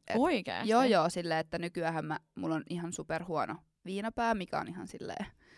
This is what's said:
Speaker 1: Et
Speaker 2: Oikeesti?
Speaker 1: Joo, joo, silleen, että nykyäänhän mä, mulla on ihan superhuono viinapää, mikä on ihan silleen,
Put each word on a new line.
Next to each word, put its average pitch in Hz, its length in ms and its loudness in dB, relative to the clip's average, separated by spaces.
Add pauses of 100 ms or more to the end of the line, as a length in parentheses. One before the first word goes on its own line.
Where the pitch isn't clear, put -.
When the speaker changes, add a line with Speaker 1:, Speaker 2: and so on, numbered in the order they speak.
Speaker 1:
Et - 100 0
Speaker 2:
Oikeesti? 214 520 2
Speaker 1:
Joo, 233 140 6
joo, 180 260 6
silleen, 170 300 0
että 160 200 -4
nykyäänhän 165 460 -2
mä, 156 140 -4 (160)
mulla 160 200 -2
on 156 140 -4
ihan 175 240 -4
superhuono 160 640 -2 (300)
viinapää, 220 500 0
mikä - 240 -2
on - 80 -4
ihan 180 200 -8
silleen, - 380 -8 (320)